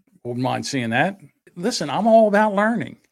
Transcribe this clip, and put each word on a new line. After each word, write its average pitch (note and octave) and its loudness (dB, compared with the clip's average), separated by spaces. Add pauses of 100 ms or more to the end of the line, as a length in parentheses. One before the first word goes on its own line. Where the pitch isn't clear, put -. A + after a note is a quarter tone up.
(240)
wouldn't A#2+ -6
mind A#2+ -4
seeing A#2+ -4
that. D#3 0 (360)
Listen, G3 -6
I'm F3+ -2
all A3 6
about G#3 2
learning. G#3 -2 (140)